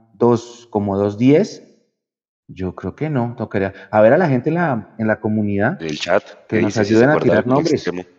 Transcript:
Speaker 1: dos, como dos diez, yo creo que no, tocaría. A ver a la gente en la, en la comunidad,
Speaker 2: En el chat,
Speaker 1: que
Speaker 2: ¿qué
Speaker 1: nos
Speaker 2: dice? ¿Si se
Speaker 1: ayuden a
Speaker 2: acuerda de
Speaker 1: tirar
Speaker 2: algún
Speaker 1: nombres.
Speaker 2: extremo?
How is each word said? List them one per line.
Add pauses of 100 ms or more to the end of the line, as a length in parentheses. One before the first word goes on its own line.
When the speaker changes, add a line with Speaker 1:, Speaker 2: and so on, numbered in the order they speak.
(140)
Speaker 1:
dos,
como
dos
diez, (840)
yo
creo
que
no,
tocaría. (200)
A
ver
a
la
gente
en
la,
en
la
comunidad,
Speaker 2:
En
el
chat, (240)
Speaker 1:
que
Speaker 2:
¿qué
Speaker 1:
nos
Speaker 2:
dice?
¿Si
se
Speaker 1:
ayuden
a
Speaker 2:
acuerda
de
Speaker 1:
tirar
Speaker 2:
algún
Speaker 1:
nombres.
Speaker 2:
extremo? (160)